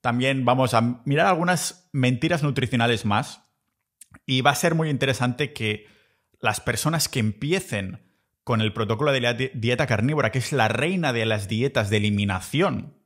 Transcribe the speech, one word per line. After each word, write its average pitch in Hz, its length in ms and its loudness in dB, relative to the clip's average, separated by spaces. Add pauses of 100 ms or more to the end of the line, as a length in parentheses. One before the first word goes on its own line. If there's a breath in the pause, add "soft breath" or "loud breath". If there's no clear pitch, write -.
También 127 440 0
vamos 123 300 2
a 120 300 2
mirar 147 220 2
algunas 175 680 0
mentiras 135 500 0
nutricionales 120 640 0
más 104 400 -2 (840)
y 131 160 2
va 135 80 6
a 139 60 0
ser 170 180 2
muy 160 160 0
interesante 131 640 0
que 107 340 -4 (540 soft breath)
las 110 200 -2
personas 151 480 -2
que 131 120 -2
empiecen 110 840 -4 (400)
con 113 160 0
el 107 120 0
protocolo 113 400 0
de 131 80 2
la 120 140 2
di-, 127 200 -4
dieta 120 320 0
carnívora, 120 440 2
que 135 80 -2
es 123 140 -4
la 117 160 4
reina 160 440 0
de 113 140 0
las 104 220 -2
dietas 113 420 0
de 110 60 2
eliminación 104 1080 -2